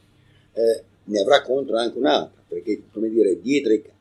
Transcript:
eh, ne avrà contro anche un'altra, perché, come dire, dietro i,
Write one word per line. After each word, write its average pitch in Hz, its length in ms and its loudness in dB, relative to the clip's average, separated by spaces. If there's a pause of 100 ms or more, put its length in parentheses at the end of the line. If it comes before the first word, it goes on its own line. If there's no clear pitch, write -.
(540)
eh, 113 280 0 (220)
ne 104 160 -2
avrà 135 220 4
contro 131 340 -4
anche 117 220 -4
un'altra, 123 480 0
perché, 87 360 -6 (100)
come 110 180 -4
dire, 98 300 2
dietro 117 320 0
i, 107 100 2 (180)